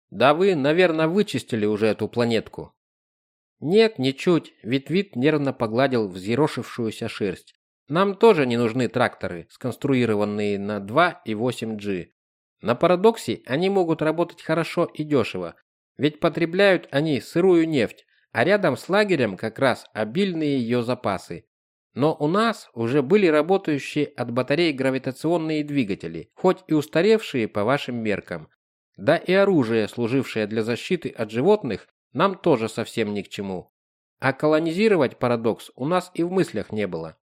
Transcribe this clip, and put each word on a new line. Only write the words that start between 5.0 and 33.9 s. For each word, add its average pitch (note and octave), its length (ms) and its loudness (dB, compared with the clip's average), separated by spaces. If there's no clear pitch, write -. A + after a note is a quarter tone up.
нервно C#3+ 360 2
погладил A#2+ 560 0
взъерошившуюся A2+ 1000 -4
шерсть. - 480 -6
«Нам G3 260 0
тоже F#3+ 320 6
не A#2+ 120 0
нужны A#2+ 300 0
тракторы, F#2 640 -2
сконструированные G#2 1120 0
на G2+ 200 -6
два C3 460 0
и A2 80 -6
восемь A2 440 -4
джи. G2 360 -6
На A2+ 140 0
Парадоксе F3+ 720 0
они D#3+ 240 -2
могут E3+ 320 0
работать D#3+ 400 -2
хорошо D#3+ 440 -2
и - 180 -6
дешево, G2+ 520 -2
ведь D3 220 -2
потребляют E3+ 720 2
они C#3+ 300 0
сырую E3+ 460 4
нефть, C3 380 -2
а A#2 120 0
рядом F3+ 340 2
с - 120 -12
лагерем E3+ 480 2
как A2+ 220 -8
раз B2 340 0
обильные D3 680 -2
ее A#2+ 220 0
запасы. G#2 640 -6
Но D3 260 0
у D3 80 0
нас G#3 460 -2
уже A#2+ 280 0
были F#3+ 260 4
работающие D3+ 800 0
от A#2+ 260 -8
батарей C#3+ 400 0
гравитационные D3 920 -2
двигатели, F#2+ 720 -4
хоть F3+ 320 0
и D#3 60 -2
устаревшие D#3 720 2
по G#2 160 -4
вашим B2 340 -2
меркам. F#2 520 -6
Да C#3 200 2
и F3 160 -2
оружие, C3 540 2
служившее A2+ 600 -2
для A2 160 -2
защиты A#2+ 460 -4
от G#2+ 220 -6
животных, C3+ 560 0
нам F#3 220 0
тоже A#2 340 2
совсем G#2+ 440 -4
ни G2+ 80 -4
к - 80 -14
чему. F#2+ 420 -8